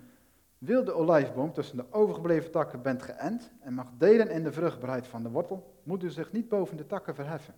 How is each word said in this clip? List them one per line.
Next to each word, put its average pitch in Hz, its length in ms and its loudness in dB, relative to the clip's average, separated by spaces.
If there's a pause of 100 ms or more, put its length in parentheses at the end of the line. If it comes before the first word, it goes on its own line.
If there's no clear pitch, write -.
(580)
wilde 190 340 0
olijfboom, 151 600 4
tussen - 240 -6
de - 160 -8
overgebleven 170 580 2
takken 139 320 -2
bent 127 200 -2
geënt - 580 -6
en 127 140 -10
mag 127 220 -8
delen 208 340 8
in 160 120 -2
de 151 100 -2
vruchtbaarheid 127 540 -2
van 117 160 -8
de 117 80 -6
wortel, - 520 -6
moet 180 200 -6
u 180 80 -4
zich 151 220 -8
niet 226 160 -4
boven 190 280 0
de 147 100 -12
takken 175 280 -8
verheffen. 143 440 -8